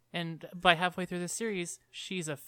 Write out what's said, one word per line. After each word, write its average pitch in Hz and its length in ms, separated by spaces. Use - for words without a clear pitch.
And 165 420
by 175 200
halfway 180 300
through 175 160
the 175 80
series, 196 500
she's 180 380
a, 143 200